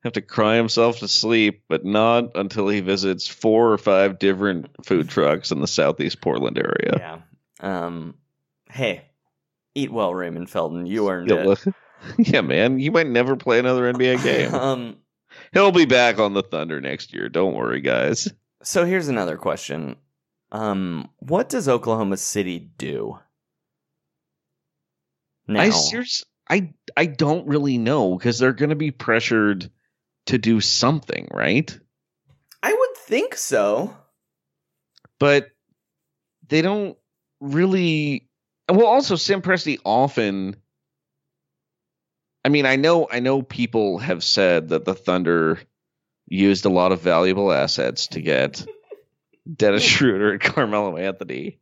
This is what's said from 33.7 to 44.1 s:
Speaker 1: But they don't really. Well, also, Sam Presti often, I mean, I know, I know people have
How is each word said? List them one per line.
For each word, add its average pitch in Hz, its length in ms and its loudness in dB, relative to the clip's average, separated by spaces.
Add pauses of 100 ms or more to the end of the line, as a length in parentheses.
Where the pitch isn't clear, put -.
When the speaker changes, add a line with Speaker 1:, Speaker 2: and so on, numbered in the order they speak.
Speaker 1:
But 143 260 4 (1000)
they 156 120 2
don't 196 380 -2 (420)
really. 156 880 -2 (400)
Well, 208 180 6
also, 233 280 2
Sam 190 280 -2
Presti 175 420 -2
often, 101 720 -2 (1900)
I 131 40 0
mean, 143 180 2
I 131 100 2
know, 160 340 4
I 120 100 -4
know 131 220 0
people 113 560 -2
have 92 260 -4